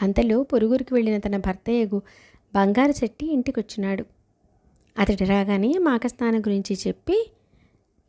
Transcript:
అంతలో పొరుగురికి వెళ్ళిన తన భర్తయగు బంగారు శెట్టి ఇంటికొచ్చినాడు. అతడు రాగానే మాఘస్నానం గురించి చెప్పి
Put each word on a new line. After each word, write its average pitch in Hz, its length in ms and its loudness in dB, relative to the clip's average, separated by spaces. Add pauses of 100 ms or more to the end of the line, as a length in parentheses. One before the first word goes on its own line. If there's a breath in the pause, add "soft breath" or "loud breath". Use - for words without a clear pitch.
అంతలో 220 420 2
పొరుగురికి 254 500 0
వెళ్ళిన 220 240 2
తన 202 200 -4
భర్తయగు 202 640 -2 (540 soft breath)
బంగారు 208 360 4
శెట్టి 285 400 -4
ఇంటికొచ్చినాడు. 214 760 -4 (920)
అతడు 196 260 2
రాగానే 202 540 2
మాఘస్నానం 233 600 0
గురించి 202 380 -2 (100)
చెప్పి 427 440 -2 (760)